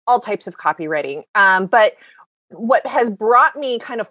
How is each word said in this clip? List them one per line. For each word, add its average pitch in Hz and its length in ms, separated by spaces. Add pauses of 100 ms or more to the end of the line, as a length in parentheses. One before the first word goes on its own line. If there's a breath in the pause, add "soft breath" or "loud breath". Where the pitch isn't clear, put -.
all 240 140
types - 260
of 175 100
copywriting. 151 680 (100)
Um, 190 320
but 214 300 (520 soft breath)
what 240 380
has 262 240
brought 233 460
me 262 220
kind 233 220
of 202 100